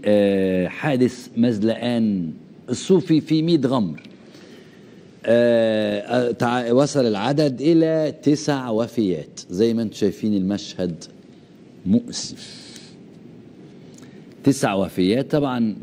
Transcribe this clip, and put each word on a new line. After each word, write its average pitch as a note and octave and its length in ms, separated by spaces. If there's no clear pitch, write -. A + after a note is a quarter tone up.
آه، G2 600
حادث B2+ 600
مزلقان A2+ 920
الصوفي D#3+ 520
في D#3 200
ميت D#3+ 240
غمر. A2 360
آه، A2 760
آه، A#2+ 320
تع-، A#2+ 400
وصل C#3 340
العدد B2 560
إلى D#3+ 520
تسع C#3+ 460
وفيات. G#2+ 720
زي A2+ 240
ما A2+ 80
انتم G#2+ 140
شايفين G#2 380
المشهد F#2 680
مؤسف. - 800
تسع C3+ 300
وفيات. G2 580
طبعًا B2+ 520